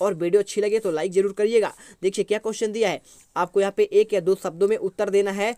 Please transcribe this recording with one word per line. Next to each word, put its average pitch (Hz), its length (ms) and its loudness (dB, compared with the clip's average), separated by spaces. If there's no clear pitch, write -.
और 202 120 0
वीडियो 175 280 2
अच्छी 202 200 -4
लगे 208 180 0
तो 196 120 -2
लाइक 160 200 -2
जरूर 196 220 0
करिएगा। 208 380 0
देखिए, 190 240 -2
क्या 208 120 -2
क्वेश्चन 214 340 -4
दिया 214 180 0
है 147 120 -4
आपको, 180 260 0
यहाँ 196 160 0
पे 214 60 4
एक 208 300 2
या 196 60 2
दो 180 160 2
शब्दों 185 320 -2
में 214 100 0
उत्तर 196 320 -4
देना 196 220 2
है। 202 260 -2